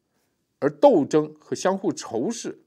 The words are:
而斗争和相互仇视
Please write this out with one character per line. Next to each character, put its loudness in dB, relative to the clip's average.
而 0
斗 4
争 -2
和 -10
相 -2
互 -4
仇 -6
视 -12